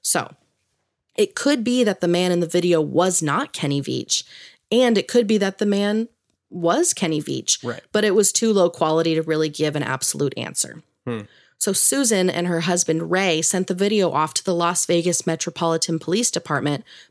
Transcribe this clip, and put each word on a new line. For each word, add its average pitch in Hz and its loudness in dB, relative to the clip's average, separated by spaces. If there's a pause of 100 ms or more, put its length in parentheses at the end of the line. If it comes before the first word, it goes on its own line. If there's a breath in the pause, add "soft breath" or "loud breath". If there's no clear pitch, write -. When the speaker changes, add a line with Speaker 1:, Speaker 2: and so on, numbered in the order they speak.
Speaker 1:
So - -2 (840)
it 202 2
could 285 2
be 247 2
that 208 0
the 175 0
man 180 2
in 175 2
the 170 0
video 175 2
was 160 2
not 160 -2
Kenny 143 -2
Veach, 131 -4 (460 loud breath)
and 233 4
it 185 -2
could 233 2
be 214 2
that 190 -2
the 202 -2
man 202 0 (420)
was 175 0
Kenny 160 -2
Veach, - -4
Speaker 2:
Right. 117 -8 (100)
Speaker 1:
but 208 2
it 202 2
was 208 4
too 220 2
low 185 4
quality 165 0
to 160 0
really 156 0
give 151 -2
an 143 -2
absolute 139 -4
answer. - -6 (240)
Speaker 2:
Hmm. 117 -6 (360 soft breath)
Speaker 1:
So 202 0
Susan 220 2
and 175 -2
her 170 0
husband, 165 0
Ray, 180 2
sent 185 0
the 190 -4
video 196 0
off 156 -2
to - -6
the 185 -2
Las 170 0
Vegas 170 0
Metropolitan 165 -2
Police 214 -2
Department, 147 -4 (260 loud breath)